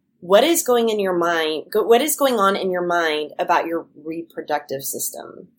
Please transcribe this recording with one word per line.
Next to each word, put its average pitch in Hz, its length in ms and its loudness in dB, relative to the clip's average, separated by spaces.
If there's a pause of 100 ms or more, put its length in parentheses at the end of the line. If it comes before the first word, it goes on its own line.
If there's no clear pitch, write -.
(200)
"What 196 240 4
is 330 200 2
going 240 260 2
in 214 100 -2
your 190 160 0
mind? 165 560 0
Go, 214 120 0
what 226 180 4
is 302 140 -2
going 254 240 2
on 196 160 4
in 185 160 -2
your 180 140 -2
mind 160 520 0
about 175 300 0
your 165 180 -6 (180)
reproductive 151 800 -8
system?" - 760 -12